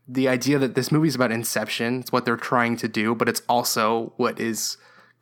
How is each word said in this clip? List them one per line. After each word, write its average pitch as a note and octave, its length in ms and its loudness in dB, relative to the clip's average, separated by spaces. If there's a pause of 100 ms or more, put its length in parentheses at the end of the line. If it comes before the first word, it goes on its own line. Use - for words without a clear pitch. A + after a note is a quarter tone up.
the C3 200 0
idea B2+ 300 2
that C3 180 2
this B2+ 160 0
movie D#3 160 4
is C3+ 80 0
about B2 160 2
inception, A#2 680 -2
it's B2 120 -10
what B2 140 0
they're A#2 100 2
trying A#2 420 2
to A#2 100 -4
do, A2 260 0
but A#2 160 2
it's A2+ 180 -4
also A#2 680 0
what A#2 220 -2
is A2+ 380 -4 (440)